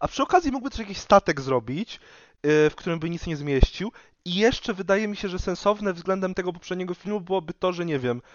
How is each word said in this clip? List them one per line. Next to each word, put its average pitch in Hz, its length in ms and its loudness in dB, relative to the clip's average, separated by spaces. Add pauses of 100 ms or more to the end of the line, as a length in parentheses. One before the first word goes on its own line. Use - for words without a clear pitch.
A - 80 0
przy - 140 -4
okazji 339 300 2
mógłby 262 180 -6
też - 80 -8
jakiś 202 200 -8
statek 180 420 4
zrobić, 131 600 -2 (420)
e, 151 280 6
w - 60 -2
którym 165 220 -2
by 165 120 -2
nic 170 160 -6
nie 165 100 -2
zmieścił. 143 560 0 (340)
I 175 80 -4
jeszcze 220 400 2
wydaje 196 340 0
mi 208 80 -6
się, 202 120 -6
że 180 100 -4
sensowne 202 540 0
względem 185 420 -2
tego 180 180 -4
poprzedniego 180 420 -6
filmu 208 260 -6
byłoby 180 320 -2
to, 185 200 -2
że 175 120 -4
nie 156 140 0
wiem, 123 240 -2 (120)